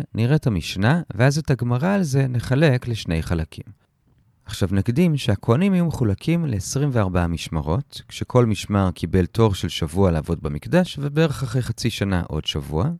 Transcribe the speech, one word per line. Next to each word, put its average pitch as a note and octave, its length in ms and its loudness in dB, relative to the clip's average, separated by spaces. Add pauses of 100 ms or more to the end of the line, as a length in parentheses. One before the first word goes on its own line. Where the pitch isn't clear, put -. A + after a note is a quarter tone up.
(140)
נראה A#2 220 2
את D3+ 100 0
המשנה, A2 560 0 (120)
ואז C3+ 240 2
את - 120 -2
הגמרא B2 380 0
על G3 140 2
זה C#3 260 0
נחלק B2+ 600 2
לשני F2 340 -2
חלקים. - 580 -6 (680)
עכשיו - 220 -2
נקדים C3 440 2
שהכהנים C3 560 2
היו F3+ 120 2
מחולקים D#3 600 0
לעשרים C3 460 -2
וארבע F#2 340 2
משמרות, D#2+ 840 -4
כשכל - 380 2
משמר G2+ 440 0
קיבל F2+ 360 0
תור A2 280 2
של F2+ 140 -4
שבוע F2 420 0
לעבוד D#2+ 320 -2
במקדש, A2+ 580 -2
ובערך C#3+ 420 -2
אחרי B2 200 -2
חצי A#2 280 -4
שנה G2 380 -2
עוד D2+ 160 -4
שבוע, D#2 560 -2